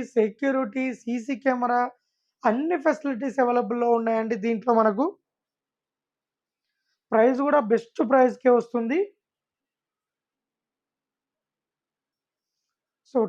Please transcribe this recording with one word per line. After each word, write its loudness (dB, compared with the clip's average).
సెక్యూరిటీ, -2
సీసీ -6
కెమెరా, -2
అన్ని 0
ఫెసిలిటీస్ -4
అవైలబుల్‌లో 0
ఉన్నాయండి 0
దీంట్లో -2
మనకు. 2
ప్రైస్ 4
కూడా 2
బెస్ట్ -2
ప్రైస్‌కే 2
వస్తుంది. 0
So, 2